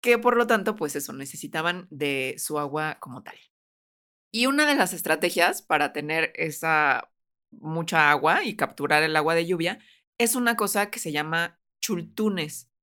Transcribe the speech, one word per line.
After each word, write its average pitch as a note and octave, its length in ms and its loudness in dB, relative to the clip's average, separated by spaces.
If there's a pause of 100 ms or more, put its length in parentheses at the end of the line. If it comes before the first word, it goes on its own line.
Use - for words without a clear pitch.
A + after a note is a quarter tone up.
que A#3+ 160 4
por A#3+ 180 2
lo A#3 100 4
tanto, A3 300 0
pues D3 200 -6
eso, C#3+ 180 -8
necesitaban D#3+ 760 -6
de C#3 480 -4
su D3+ 220 -4
agua D3+ 400 -4
como C3 240 -14
tal. - 140 -18 (960)
Y A#3+ 140 2
una C#4+ 180 4
de C#4+ 100 4
las C4 180 2
estrategias E3+ 680 2
para D3 320 0
tener D3+ 420 -2
esa D3+ 760 0 (400)
mucha D#3+ 600 2
agua D#3 320 4
y A3+ 140 -6
capturar D3+ 460 2
el D#3 120 0
agua D#3 200 2
de E3+ 100 2
lluvia E3+ 340 -2 (380)
es A#3 180 0
una A#3+ 220 0
cosa G#3 320 0
que - 100 -10
se E3 140 -6
llama D#3+ 480 -4 (200)
chultunes. F3+ 880 -4 (140)